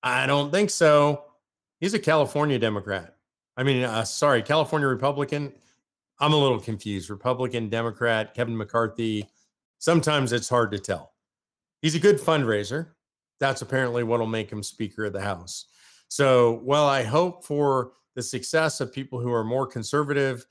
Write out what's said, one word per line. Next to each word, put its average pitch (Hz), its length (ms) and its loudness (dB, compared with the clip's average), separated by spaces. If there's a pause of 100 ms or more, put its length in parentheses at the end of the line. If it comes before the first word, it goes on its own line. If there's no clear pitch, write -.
I 127 240 0
don't 143 260 0
think 202 180 2
so. 147 560 4 (560)
He's 196 120 -2
a 214 60 0
California 147 580 2
Democrat. 104 600 -4 (400)
I 127 60 -4
mean, 131 200 2
uh, 113 220 -2
sorry, 135 360 2
California 151 460 0
Republican. 139 680 -2 (680)
I'm 147 120 2
a 151 60 4
little 131 220 2
confused. 98 500 -8
Republican, 117 600 -4
Democrat, 113 640 -2
Kevin 117 220 -4
McCarthy. 110 760 -4 (500)
Sometimes 151 520 2
it's 120 160 -2
hard 117 240 2
to 101 80 -6
tell. 87 320 -8 (680)
He's 156 140 0
a - 40 0
good 202 180 6
fundraiser. 127 760 0 (480)
That's 135 220 -2
apparently 120 420 -2
what'll 117 220 0
make 110 240 -4
him 107 140 -10
Speaker 107 420 -8
of 98 80 -6
the 95 80 -6
House. 90 440 -8 (420)
So, 123 560 4
while 143 220 2
I 135 180 2
hope 165 420 0
for 139 460 0 (240)
the 123 80 -6
success 151 560 -2
of 127 140 -6
people 131 260 -8
who 120 140 -2
are 113 100 0
more 127 240 -2
conservative 135 840 -2